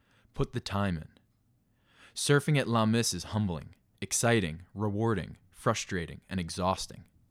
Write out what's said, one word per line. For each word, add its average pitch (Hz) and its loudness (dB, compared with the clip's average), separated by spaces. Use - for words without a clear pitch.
Put - -4
the 120 -6
time 101 -2
in. 76 -12
Surfing 143 2
at 120 0
La 113 4
Messe 113 2
is 85 -6
humbling, 98 -2
exciting, 95 2
rewarding, 101 -2
frustrating, 87 -2
and 95 -4
exhausting. 90 -2